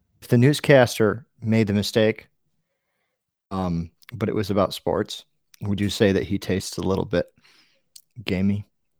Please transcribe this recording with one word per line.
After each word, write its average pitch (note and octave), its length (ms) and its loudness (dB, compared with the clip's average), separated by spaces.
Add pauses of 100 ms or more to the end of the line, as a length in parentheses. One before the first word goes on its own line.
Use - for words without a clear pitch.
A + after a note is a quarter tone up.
(220)
If - 60 -20
the B2 100 4
newscaster B2 880 4 (160)
made A2 260 2
the G2+ 60 0
mistake, A2 540 0 (1200)
um, F2 400 -4 (220)
but G#2 140 -4
it - 80 -2
was G#2 140 -4
about G2 240 -4
sports, - 500 -6 (380)
would G2+ 180 -6
you G2+ 100 -2
say G2+ 220 2
that G2 120 0
he G2 140 -4
tastes - 400 -6
a F#2+ 40 -6
little F#2 240 -2
bit F2+ 220 -4 (960)
gamey? G2+ 420 -2 (340)